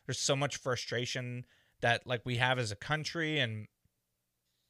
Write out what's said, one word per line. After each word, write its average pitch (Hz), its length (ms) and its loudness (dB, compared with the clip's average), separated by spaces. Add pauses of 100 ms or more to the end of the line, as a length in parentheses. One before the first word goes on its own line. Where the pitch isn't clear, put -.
There's 131 140 -4
so - 180 2
much 139 200 0
frustration 123 920 -4 (340)
that, 117 260 4
like, 123 180 -2
we 127 120 -2
have 127 220 4
as 113 120 0
a 101 60 -6
country, 156 640 -2
and, 110 280 -2 (1040)